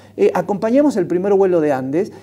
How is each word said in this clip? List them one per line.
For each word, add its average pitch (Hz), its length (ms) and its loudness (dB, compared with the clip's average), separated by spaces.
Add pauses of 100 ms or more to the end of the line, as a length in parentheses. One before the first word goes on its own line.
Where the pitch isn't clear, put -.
(160)
eh, 202 200 2
acompañamos 220 600 0
el 180 120 -2
primer 180 260 -2
vuelo 190 260 2
de 151 120 0
Andes 139 400 -4 (120)